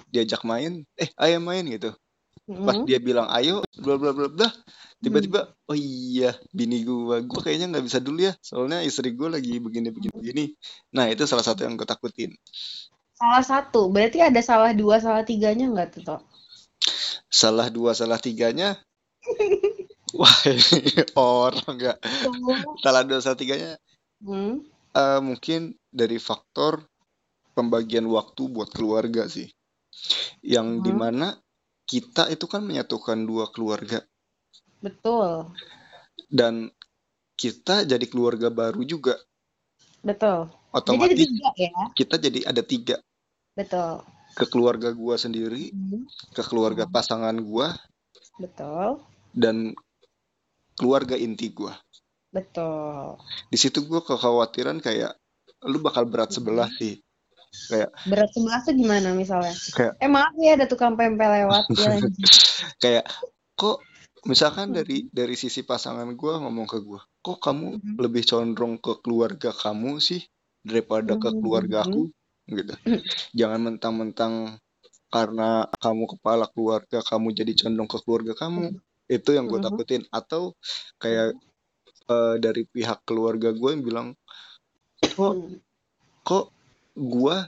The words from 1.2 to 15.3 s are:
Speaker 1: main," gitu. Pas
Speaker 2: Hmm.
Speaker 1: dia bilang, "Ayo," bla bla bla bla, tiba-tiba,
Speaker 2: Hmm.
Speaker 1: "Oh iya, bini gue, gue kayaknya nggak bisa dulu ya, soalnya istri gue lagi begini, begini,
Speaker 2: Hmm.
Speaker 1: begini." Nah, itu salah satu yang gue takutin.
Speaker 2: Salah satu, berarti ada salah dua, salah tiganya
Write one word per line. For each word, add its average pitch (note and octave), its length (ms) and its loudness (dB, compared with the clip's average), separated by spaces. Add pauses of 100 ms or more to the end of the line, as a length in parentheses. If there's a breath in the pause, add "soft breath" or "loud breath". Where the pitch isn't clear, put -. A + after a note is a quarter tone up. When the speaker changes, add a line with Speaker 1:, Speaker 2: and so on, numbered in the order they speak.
Speaker 1:
main," F3 260 -4
gitu. A2 260 -6 (560)
Pas G3 260 0
Speaker 2:
Hmm. G#3+ 140 -2
Speaker 1:
dia B2+ 100 4
bilang, A#2+ 300 0
"Ayo," D3+ 480 0
bla C#3 220 0
bla C#3+ 140 0
bla C#3+ 160 -2
bla, E3+ 200 0 (500 loud breath)
tiba-tiba, G3+ 460 0
Speaker 2:
Hmm. - 240 -16
Speaker 1:
"Oh D3+ 80 -4
iya, B2+ 560 -2 (180)
bini A#2+ 320 -2
gue, A#2+ 400 -2
gue B2 200 -8
kayaknya D#3+ 280 -2
nggak C#3+ 160 -4
bisa B2 140 -2
dulu D3 240 -2
ya, F#3+ 160 0
soalnya C3+ 420 -4
istri C3 300 -2
gue C3 160 -4
lagi B2 320 -4
begini, A#2 320 -6
begini, A2 180 -8
Speaker 2:
Hmm. A2 120 -10
Speaker 1:
begini." B2+ 240 -4 (440 loud breath)
Nah, C3 180 2
itu A2 200 0
salah A#2+ 160 2
satu A#2 240 0
yang A#2 80 -6
gue A2+ 100 -6
takutin. A#2 460 -6 (840 loud breath)
Speaker 2:
Salah B3 280 4
satu, C4 480 2
berarti A3 320 4
ada C#4 180 8
salah A#3 320 6
dua, G#3+ 280 6
salah A3 260 2
tiganya G#3+ 400 2